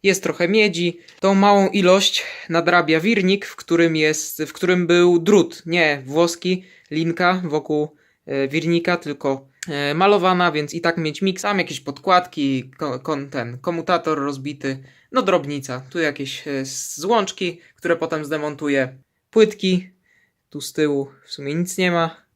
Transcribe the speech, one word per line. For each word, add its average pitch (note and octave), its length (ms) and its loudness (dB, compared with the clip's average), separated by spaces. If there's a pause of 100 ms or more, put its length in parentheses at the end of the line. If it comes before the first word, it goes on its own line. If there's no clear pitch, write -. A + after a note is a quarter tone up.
Jest F#3+ 200 2
trochę E3+ 240 -2
miedzi. F3 520 2 (200)
Tą G3 160 2
małą G3 340 6
ilość G3 540 2 (260)
nadrabia E3 500 2
wirnik, G3 460 2
w - 100 -16
którym E3+ 400 2
jest, D#3 480 -2
w D3 100 -8
którym F3+ 340 0
był F3 320 6
drut. F3+ 460 2
Nie D#3 400 0
włoski, E3+ 580 0 (280)
linka E3+ 540 0
wokół, D3+ 500 -2 (300)
e, C#3 220 -2
wirnika, E3+ 500 0
tylko, C3+ 500 -6 (200)
e, C#3+ 260 -4
malowana, F3+ 580 2
więc D3+ 220 -4
i E3 80 -6
tak E3+ 160 0
mieć D#3 240 -4
miks. F#3+ 200 -2
Tam G#3 160 -2
jakieś D#3+ 220 -4
podkładki, C#3 1000 -2
ko-, C3 220 -6
kon-, C#3+ 300 -6
ten B2 280 -8
komutator E3 640 -2
rozbity, C#3 640 -6 (280)
no B3 100 0
drobnica. C#3+ 680 -2
Tu F3 100 -6
jakieś, C#3+ 480 -6
e, C3+ 180 -4 (300)
złączki, F#3 640 -2 (140)
które E3+ 200 -2
potem D#3+ 300 -4
zdemontuję. C#3+ 720 -4 (320)
Płytki, G3 600 2 (600)
tu C#3+ 120 -14
z - 120 -12
tyłu C#3+ 380 0 (140)
w - 60 -18
sumie C#3+ 240 -8
nic F3 220 -4
nie F3+ 140 0
ma. E3 340 -4 (100)